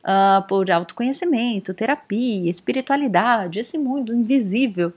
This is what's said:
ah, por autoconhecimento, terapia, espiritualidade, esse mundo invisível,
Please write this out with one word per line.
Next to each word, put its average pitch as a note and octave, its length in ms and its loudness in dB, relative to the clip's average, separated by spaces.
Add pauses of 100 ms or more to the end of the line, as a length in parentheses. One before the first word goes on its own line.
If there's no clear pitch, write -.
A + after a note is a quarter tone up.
ah, G3 440 4
por F#3+ 240 0
autoconhecimento, A#3 1000 -2
terapia, A3 760 -2
espiritualidade, A3+ 1080 -2
esse B3 180 -8
mundo C4 360 -4
invisível, G#3+ 840 0